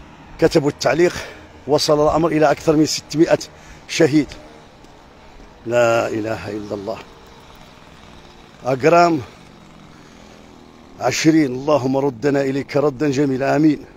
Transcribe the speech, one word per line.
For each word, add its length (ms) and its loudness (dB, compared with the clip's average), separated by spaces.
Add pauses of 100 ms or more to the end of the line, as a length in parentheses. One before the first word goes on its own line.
(380)
كتبوا 320 2
التعليق، 440 0 (520)
وصل 380 2
الأمر 240 2
إلى 220 2
أكثر 260 0
من 100 2
ستمائة 520 0 (500)
شهيد. 380 0 (1400)
لا 420 2
إله 420 -6
إلا 240 -8
الله. 240 -10 (1700)
أقرام 560 2 (1800)
عشرين، 520 2
اللهم 440 0
ردنا 440 -2
إليك 360 -4
ردا 340 0
جميلا، 460 0
آمين. 280 2 (120)